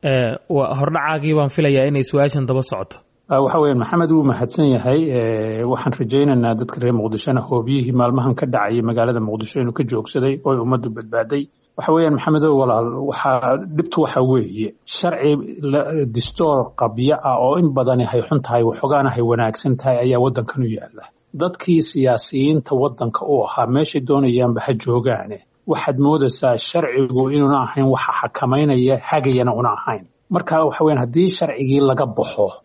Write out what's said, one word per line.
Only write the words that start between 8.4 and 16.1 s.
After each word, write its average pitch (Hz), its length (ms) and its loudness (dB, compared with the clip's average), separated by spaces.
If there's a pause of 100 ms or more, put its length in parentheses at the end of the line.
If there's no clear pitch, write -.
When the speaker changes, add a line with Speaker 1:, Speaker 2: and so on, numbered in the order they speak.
Speaker 2:
dhacayay 117 400 0
magaalada 117 360 0
Muqdisho 110 400 -6
inuu 120 120 -2
ka 147 160 -4
joogsaday 127 540 -2
oo 143 180 0
ummaddu 123 320 -2
badbaaday. 113 500 -4 (360)
Waxa - 140 -4
weeyaan, 160 220 2
Maxamedow 151 380 2
walaal, 123 360 2 (180)
waxaa, 127 580 0
dhibtu 156 380 -4
waxa - 180 0
weeye, 110 480 0 (160)
sharci 151 460 -2 (340)
la, 143 160 0 (240)
dastuur 135 540 -2 (180)